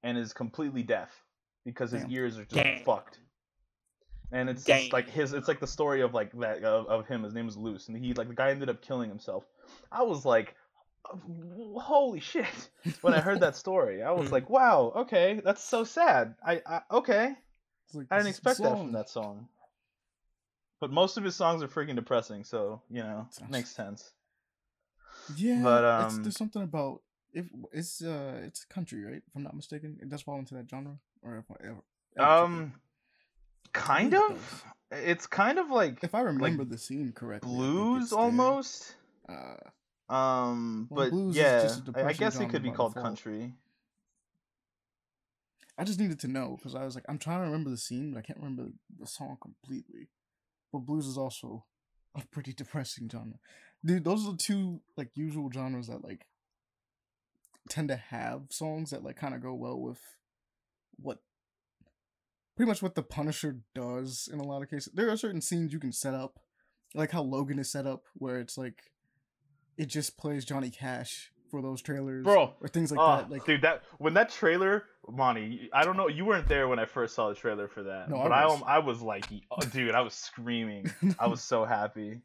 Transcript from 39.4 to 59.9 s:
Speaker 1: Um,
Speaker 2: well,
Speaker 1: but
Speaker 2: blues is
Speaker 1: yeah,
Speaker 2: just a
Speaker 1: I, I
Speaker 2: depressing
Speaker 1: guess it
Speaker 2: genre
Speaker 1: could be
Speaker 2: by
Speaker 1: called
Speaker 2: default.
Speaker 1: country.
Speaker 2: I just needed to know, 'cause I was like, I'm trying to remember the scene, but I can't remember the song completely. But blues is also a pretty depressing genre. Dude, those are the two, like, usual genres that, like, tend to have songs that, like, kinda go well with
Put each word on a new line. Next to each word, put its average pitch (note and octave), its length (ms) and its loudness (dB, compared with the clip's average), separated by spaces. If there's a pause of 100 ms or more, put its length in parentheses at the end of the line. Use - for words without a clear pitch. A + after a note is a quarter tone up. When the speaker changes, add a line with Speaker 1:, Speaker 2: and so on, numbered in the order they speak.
Speaker 1:
Um, A#2+ 760 0
Speaker 2:
well, C#3 160 2
Speaker 1:
but B2+ 40 2
Speaker 2:
blues F#3 260 0
is D3+ 60 4
Speaker 1:
yeah, B2 200 8
Speaker 2:
just A2+ 160 2
a - 20 -10
Speaker 1:
I, B2+ 40 -12
I - 20 -
Speaker 2:
depressing C3+ 320 0
Speaker 1:
guess C3 160 0
it C3 40 -4
Speaker 2:
genre A#2+ 140 -2
Speaker 1:
could D3 100 -2
be B2+ 60 -2
Speaker 2:
by A#2+ 80 -4
Speaker 1:
called A2+ 180 0
Speaker 2:
default. A#2+ 120 -6
Speaker 1:
country. A2+ 480 -8 (2250)
Speaker 2:
I - 80 -4
just G3 140 -2
needed F3+ 220 2
to C3 80 -4
know, B2+ 340 -4
'cause B2+ 120 -12
I C3 100 -6
was C3 100 -8
like, B2 140 -14
I'm D3 100 -6
trying E3+ 220 -4
to F3+ 60 -2
remember D3+ 240 -2
the B2 60 -4
scene, C3 360 -6
but A#2+ 60 -8
I A2 40 -12
can't - 160 -12
remember C3 300 -8 (280)
the - 100 -16
song C3+ 340 -12
completely. - 680 -14 (640)
But C#3+ 80 -6
blues C#3+ 260 -4
is C3 120 -6
also B2 460 -8 (500)
a C#3 120 -10
pretty C3 260 -12
depressing B2 580 -10
genre. A2+ 280 -12 (460)
Dude, E3+ 200 2
those G3+ 220 0
are G3+ 60 -6
the E3+ 60 -8
two, F#3+ 420 -2 (160)
like, C3 200 -8
usual D3 340 -4
genres B2+ 380 -6
that, A#2+ 160 -12
like, - 220 -16 (1400)
tend D3+ 200 -4
to C3+ 80 -2
have A#2 560 -8
songs D#3 380 -6
that, C#3 120 -10
like, C#3 160 -12
kinda C3+ 200 -8
go B2+ 160 -8
well B2 260 -6
with B2 200 -8 (960)